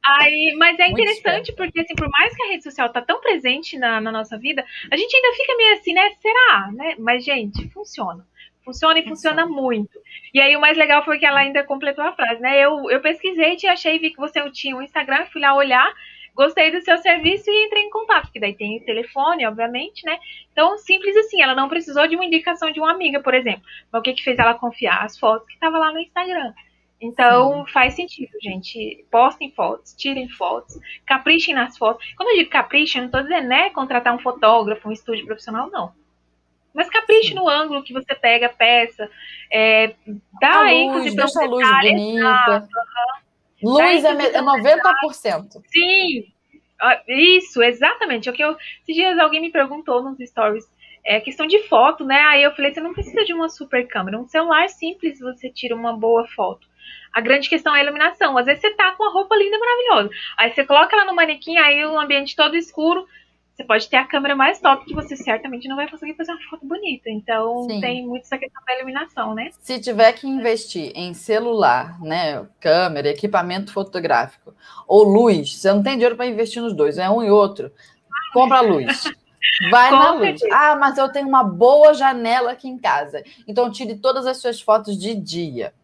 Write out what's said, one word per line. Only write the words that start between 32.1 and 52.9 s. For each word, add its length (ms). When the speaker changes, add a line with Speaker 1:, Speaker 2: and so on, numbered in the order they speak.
Speaker 1:
Quando 140
eu 80
digo 140
caprichem, 500
eu 40
não 60
tô 120
dizendo, 240
né, 240
contratar 420
um 60
fotógrafo, 680
um 40
estúdio 340
profissional, 460
não. 200
Mas 160
capriche 400
Speaker 2:
Sim. 60
Speaker 1:
no 140
ângulo 340
que 80
você 240
pega 300
a 40
peça, 600
é, 420
dá 220
Speaker 2:
A 120
Speaker 1:
ênfase 260
Speaker 2:
luz, 60
Speaker 1:
pra 80
um 40
Speaker 2:
deixa 140
a 60
luz 200
Speaker 1:
detalhe, 240
Speaker 2:
bonita. 280
Speaker 1:
exato, 480
aham. 440
Speaker 2:
Luz 140
Speaker 1:
Dá 100
Speaker 2:
é 80
Speaker 1:
ênfase 220
Speaker 2:
me-, 80
é 60
Speaker 1:
pra 100
um 40
Speaker 2:
noventa 560
por 120
cento. 460
Speaker 1:
detalhe. 100
Sim. 540
Ah, 280
isso, 540
exatamente. 680
É 20
o 40
que 80
eu, 80
esses 120
dias 240
alguém 220
me 100
perguntou 500
nos 160
stories, 360
é, 140
questão 260
de 180
foto, 420
né? 160
Aí 220
eu 120
falei, 180
"Você 60
não 140